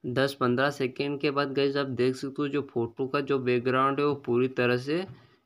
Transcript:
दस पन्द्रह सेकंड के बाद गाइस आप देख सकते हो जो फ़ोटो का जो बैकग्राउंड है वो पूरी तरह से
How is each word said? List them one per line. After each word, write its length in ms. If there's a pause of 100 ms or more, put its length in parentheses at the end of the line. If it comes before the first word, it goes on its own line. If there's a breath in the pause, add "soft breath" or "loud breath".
दस 300
पन्द्रह 380
सेकंड 480
के 120
बाद 220
गाइस 220
आप 120
देख 280
सकते 260
हो 60
जो 200
फ़ोटो 400
का 140
जो 180
बैकग्राउंड 600
है 60
वो 160
पूरी 280
तरह 280
से 260 (420 loud breath)